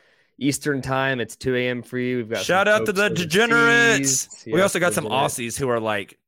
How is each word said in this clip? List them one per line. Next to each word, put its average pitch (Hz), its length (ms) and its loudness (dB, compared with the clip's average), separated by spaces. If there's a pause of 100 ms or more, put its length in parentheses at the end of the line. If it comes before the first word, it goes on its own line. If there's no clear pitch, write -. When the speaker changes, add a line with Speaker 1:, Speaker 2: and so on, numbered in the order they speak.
(380)
Speaker 1:
Eastern 139 420 -2
Time. 131 400 -2
It's 107 160 -8
two 131 180 -4
A 123 140 0
M 123 140 -6
for 127 160 -10
you. 123 200 -2
We've 113 120 -6
got 104 120 -4
Speaker 2:
Shout 185 240 2
Speaker 1:
some 214 80 4
Speaker 2:
out 214 60 4
to 220 60 -4
Speaker 1:
folks 196 120 -2
Speaker 2:
the 202 80 2
Speaker 1:
overseas. 180 200 -2
Speaker 2:
degenerates. 233 1200 2
We 110 60 -8
Speaker 1:
Yes, 170 100 4
Speaker 2:
also - 180 0
got 175 100 2
Speaker 1:
the 104 40 -2
Speaker 2:
some 110 100 -2
Speaker 1:
degenerates. 131 300 0
Speaker 2:
Aussies 117 240 -6
who 139 100 -2
are, 117 120 2
like, 104 480 -4